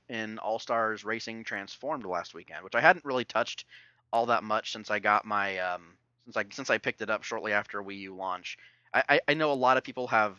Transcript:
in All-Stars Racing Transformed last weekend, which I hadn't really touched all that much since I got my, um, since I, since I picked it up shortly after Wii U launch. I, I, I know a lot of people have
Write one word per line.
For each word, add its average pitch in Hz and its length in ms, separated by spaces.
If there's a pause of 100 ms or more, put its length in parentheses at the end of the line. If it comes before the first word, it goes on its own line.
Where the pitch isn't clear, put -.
in 110 320
All-Stars 110 640
Racing 113 400
Transformed 113 640
last 90 280
weekend, 82 300
which 95 120
I 117 60
hadn't 165 240
really 127 200
touched - 400 (460)
all 117 160
that 113 160
much 107 280
since 110 180
I 104 100
got 104 260
my, 98 340
um, 90 240 (480)
since - 60
I, 107 160
since - 160
I 117 80
picked 113 240
it 104 80
up 107 140
shortly 107 300
after 101 280
Wii 98 200
U 95 140
launch. 92 420 (360)
I, 131 160
I, 147 100 (100)
I 147 40
know 156 180
a - 20
lot 131 240
of 127 60
people 123 240
have 107 320